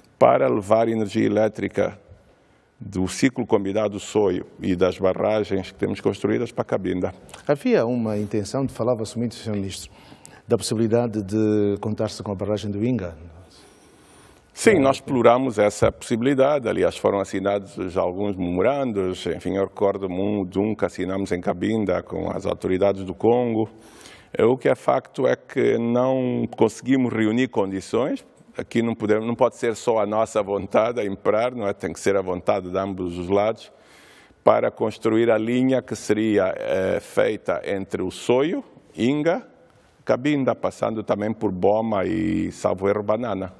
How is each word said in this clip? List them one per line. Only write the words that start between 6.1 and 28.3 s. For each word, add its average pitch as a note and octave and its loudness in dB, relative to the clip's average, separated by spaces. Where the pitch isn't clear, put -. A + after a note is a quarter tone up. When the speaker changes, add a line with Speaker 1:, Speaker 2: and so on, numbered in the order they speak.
Speaker 1:
para - -4
Cabinda. F#2 -2
Speaker 2:
Havia D3 2
uma A2+ -2
intenção, G#2 -4
de, C3 -6
falava-se A2+ -4
muito, A#2 -4
senhor G#2+ -6
Ministro, G2 -8
da A#2 2
possibilidade A2 0
de G#2 2
contar-se G#2+ -4
com A2 -6
a - -2
barragem G2+ -4
do G2+ -4
Inga? G#2+ -2
Speaker 1:
Sim, G#3+ 4
Speaker 2:
É. - 4
Speaker 1:
nós C3+ 4
exploramos A#2+ 4
essa G#2 4
possibilidade. C3 0
Aliás, F2+ 0
foram G2+ 0
assinados G2 -4
já F#2 -2
alguns F#2+ -2
memorandos. F#2 -2
Enfim, F2+ -4
eu G2 0
recordo-me G2 -2
um, G2+ -2
de F#2 -4
um G#2+ 0
que G2+ -4
assinamos F#2 -4
em F2 -2
Cabinda F#2 -2
com F2 -6
as F#2+ -8
autoridades F#2 0
do F#2 -8
Congo. A2+ 2
Eh, A2+ 4
o A#2+ 6
que C#3 0
é C3 4
facto C3 0
é B2 2
que A#2 0
não B2 0
conseguimos B2 2
reunir A2 2
condições. A2+ -2